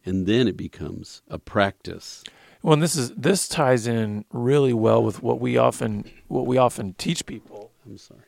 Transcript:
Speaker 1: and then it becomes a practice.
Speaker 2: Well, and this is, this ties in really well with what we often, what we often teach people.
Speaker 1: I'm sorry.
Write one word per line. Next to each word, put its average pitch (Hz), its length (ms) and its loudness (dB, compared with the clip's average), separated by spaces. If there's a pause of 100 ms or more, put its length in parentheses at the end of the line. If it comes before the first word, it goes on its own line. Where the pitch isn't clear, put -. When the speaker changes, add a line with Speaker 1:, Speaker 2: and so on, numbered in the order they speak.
Speaker 1:
and 92 200 -2
then 113 220 4
it 90 80 -4
becomes - 720 -12
a - 100 -10
practice. - 840 -4 (380)
Speaker 2:
Well, 160 120 6
and 151 80 2
this 160 140 0
is, 123 140 0
this 180 380 0
ties 127 380 2
in 107 460 -2
really 131 400 2
well 113 300 4
with 110 200 -2
what 120 180 0
we 123 160 0
often, 120 540 0 (180)
what 135 180 -2
we 127 120 2
often 117 360 0
teach - 320 -4
people. - 460 -16 (120)
Speaker 1:
I'm 104 140 -18
sorry. - 300 -20